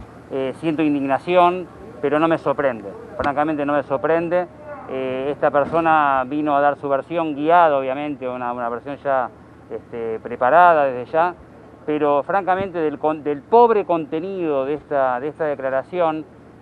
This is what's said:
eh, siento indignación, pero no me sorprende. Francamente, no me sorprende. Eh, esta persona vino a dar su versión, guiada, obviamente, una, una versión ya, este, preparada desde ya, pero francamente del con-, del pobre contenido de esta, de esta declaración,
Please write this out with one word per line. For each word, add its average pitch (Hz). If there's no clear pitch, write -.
eh, 135
siento 160
indignación, 156
pero 143
no 165
me 160
sorprende. 131
Francamente, 143
no 147
me 143
sorprende. 165
Eh, 131
esta 143
persona 143
vino 151
a 139
dar 143
su 143
versión, 147
guiada, 156
obviamente, 135
una, 123
una 123
versión 120
ya, 131
este, 113
preparada 143
desde 123
ya, 170
pero 147
francamente 185
del 147
con-, 151
del 143
pobre 226
contenido 160
de 143
esta, 131
de 147
esta 156
declaración, 147